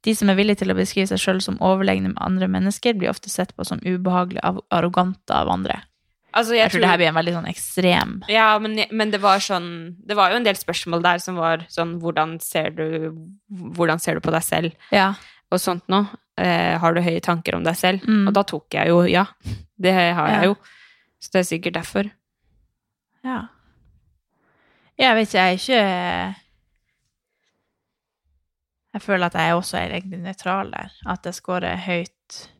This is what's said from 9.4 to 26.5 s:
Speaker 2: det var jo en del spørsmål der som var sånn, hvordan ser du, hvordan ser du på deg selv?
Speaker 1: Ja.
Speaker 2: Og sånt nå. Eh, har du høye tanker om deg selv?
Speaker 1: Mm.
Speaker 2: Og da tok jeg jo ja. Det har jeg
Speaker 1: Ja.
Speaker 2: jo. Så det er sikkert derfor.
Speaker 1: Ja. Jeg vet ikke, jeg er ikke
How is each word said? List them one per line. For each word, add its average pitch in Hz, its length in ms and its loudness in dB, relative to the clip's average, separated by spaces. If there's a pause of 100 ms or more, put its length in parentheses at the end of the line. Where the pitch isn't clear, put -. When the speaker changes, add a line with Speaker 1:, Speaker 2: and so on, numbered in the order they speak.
Speaker 2:
det 208 140 -4
var 190 160 4
jo - 20 2
en 240 80 0
del 226 160 2
spørsmål 170 420 -4
der 175 220 2
som 185 160 -6
var 165 300 0
sånn, 170 320 -4
hvordan 165 320 -2 (100)
ser 160 320 -4
du, 160 380 -4 (340)
hvordan 170 560 -2
ser 160 120 -2
du 160 100 -6
på 160 100 0
deg 165 80 0
selv? 165 320 -2 (160)
Speaker 1:
Ja. 196 220 4 (360)
Speaker 2:
Og 180 140 0
sånt 175 240 -4
nå. 190 140 2 (340)
Eh, 175 420 2
har 170 160 2
du 175 60 2
høye 175 240 -2
tanker 170 320 -2
om 170 80 -4
deg 165 160 0
selv? 185 240 0
Speaker 1:
Mm. 208 240 4
Speaker 2:
Og 202 80 2
da 202 80 4
tok - 320 -8
jeg 156 160 2
jo 175 160 6
ja. 180 160 2 (560)
Det 185 160 2
har 175 320 2
jeg 156 80 2
Speaker 1:
Ja. 156 80 4
Speaker 2:
jo. 202 140 2 (680)
Så - 80 -18
det 190 80 2
er 180 140 -2
sikkert 170 260 -4
derfor. 202 320 -4 (1120)
Speaker 1:
Ja. 254 160 -6 (1600)
Jeg 254 160 6
vet 220 140 2
ikke, 196 100 2
jeg 185 80 6
er 185 80 2
ikke 240 260 2 (3000)